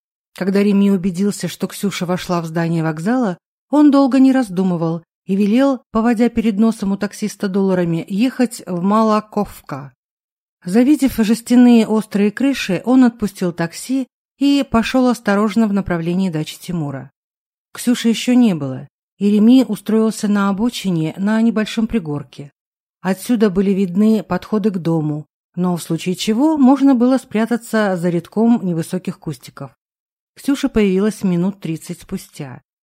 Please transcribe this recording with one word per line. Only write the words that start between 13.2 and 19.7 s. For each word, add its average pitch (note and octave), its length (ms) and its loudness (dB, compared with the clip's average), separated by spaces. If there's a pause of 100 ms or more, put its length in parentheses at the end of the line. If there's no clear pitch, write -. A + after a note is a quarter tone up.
такси A#3+ 560 -6 (300)
и C#4 320 2
пошёл B3 380 2
осторожно G#3+ 580 0
в G3+ 80 -2
направлении F3+ 560 -2
дачи D#3 300 -6
Тимура. C#3+ 500 -8 (640)
Ксюши A#3 360 0
ещё B3 260 0
не A#3+ 180 4
было, C#3 340 -8 (300)
и G3+ 140 0
Реми A3+ 360 6
устроился A3 600 -2